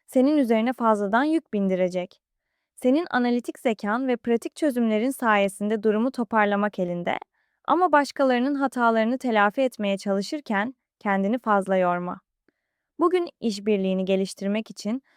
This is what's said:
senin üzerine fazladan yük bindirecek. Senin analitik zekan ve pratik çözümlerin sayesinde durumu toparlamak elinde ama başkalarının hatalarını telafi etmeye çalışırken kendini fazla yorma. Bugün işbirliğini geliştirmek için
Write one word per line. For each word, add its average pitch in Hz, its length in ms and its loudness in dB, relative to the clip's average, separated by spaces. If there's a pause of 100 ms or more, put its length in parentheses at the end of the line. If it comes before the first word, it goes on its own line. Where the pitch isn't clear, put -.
senin 269 300 2
üzerine 233 360 2
fazladan 220 500 0
yük 311 300 -2
bindirecek. 185 680 -2 (600)
Senin 277 280 2
analitik 240 500 -2
zekan 226 480 -2
ve 247 100 0
pratik 233 380 -2
çözümlerin 233 540 0
sayesinde 208 720 0
durumu 220 280 2
toparlamak 208 680 0
elinde 175 380 -4 (480)
ama 339 260 2
başkalarının 277 640 0
hatalarını 240 640 0
telafi 214 440 2
etmeye 208 360 -2
çalışırken 202 800 -4 (240)
kendini 202 400 0
fazla 190 380 0
yorma. 180 420 0 (800)
Bugün 349 300 0 (100)
işbirliğini 196 640 0
geliştirmek 196 640 -2
için 220 300 -6 (160)